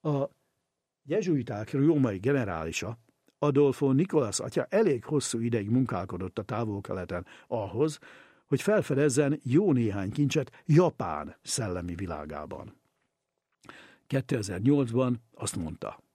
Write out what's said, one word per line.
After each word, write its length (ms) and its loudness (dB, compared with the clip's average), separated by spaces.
A 280 -2
jezsuiták 680 -2
római 460 4
generálisa, 840 -2
Adolfo 520 4
Nicolas 480 2
atya 300 -2
elég 340 2
hosszú 360 -2
ideig 300 -2
munkálkodott 680 -2
a 40 -8
Távol-Keleten 840 -6
ahhoz, 520 -2
hogy 160 0
felfedezzen 840 2
jó 280 4
néhány 400 0
kincset 540 0
Japán 760 2
szellemi 540 -4
világában. 800 -10
Kétezer-nyolcban 1160 0
azt 220 -8
mondta 480 -8